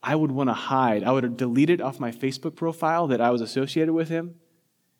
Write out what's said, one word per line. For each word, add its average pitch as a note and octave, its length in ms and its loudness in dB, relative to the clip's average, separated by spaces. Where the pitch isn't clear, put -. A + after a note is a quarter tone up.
I C#3 140 0
would D3+ 160 2
wanna C3 220 0
hide. A#2+ 500 0
I A#2+ 80 2
would C3 120 2
have A#2+ 140 -4
deleted C#3+ 440 2
off B2+ 180 -6
my A#2 120 -6
Facebook C3+ 440 -6
profile E3 520 -2
that A#2+ 140 2
I A#2+ 100 4
was A#2+ 100 2
associated C#3+ 520 -2
with E3 160 0
him. E3 260 -6